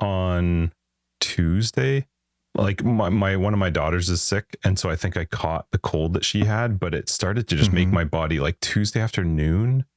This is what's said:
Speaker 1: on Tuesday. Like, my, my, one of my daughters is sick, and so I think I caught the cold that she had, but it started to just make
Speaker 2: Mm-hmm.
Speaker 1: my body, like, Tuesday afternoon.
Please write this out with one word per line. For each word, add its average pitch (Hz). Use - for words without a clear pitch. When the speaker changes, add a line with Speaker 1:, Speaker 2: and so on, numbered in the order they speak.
Speaker 1:
on 87
Tuesday. 113
Like, 101
my, 110
my, 98
one 98
of 101
my 95
daughters 82
is 87
sick, -
and 95
so 92
I 78
think 92
I 82
caught -
the 101
cold 82
that -
she 104
had, 107
but 87
it -
started 107
to 85
just 92
make 90
Speaker 2:
Mm-hmm. 95
Speaker 1:
my 85
body, 80
like, 73
Tuesday 104
afternoon. 95